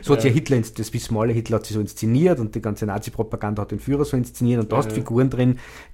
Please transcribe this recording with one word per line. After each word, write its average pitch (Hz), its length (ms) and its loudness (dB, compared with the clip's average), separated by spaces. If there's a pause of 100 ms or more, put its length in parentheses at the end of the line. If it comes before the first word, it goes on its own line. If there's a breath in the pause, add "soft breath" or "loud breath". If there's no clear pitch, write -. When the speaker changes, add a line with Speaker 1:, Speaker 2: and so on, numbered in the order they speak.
Speaker 1:
so 143 120 4
hat 139 40 6
Speaker 2:
Ja. - 40 0
Speaker 1:
sich 135 80 4
ja 113 40 4
Hitler 135 220 2
ins-, 110 180 -2
das - 200 -8
wissen 113 200 -4
wir 107 60 0
alle, 120 120 2
Hitler 113 260 0
hat - 80 -6
sich 107 80 -8
so 107 60 0
inszeniert 127 600 2
und 107 160 -4
die 107 40 -4
ganze 107 260 -4
Nazi-Propaganda 104 760 -4
hat - 80 -8
den 104 100 -4
Führer 143 240 0
so 139 120 0
inszeniert 120 440 0
und 110 120 -2
da 113 60 2
hast 110 120 0
Speaker 2:
Ja. 110 40 -4
Speaker 1:
Figuren 123 360 2
drin, 127 300 2 (340 loud breath)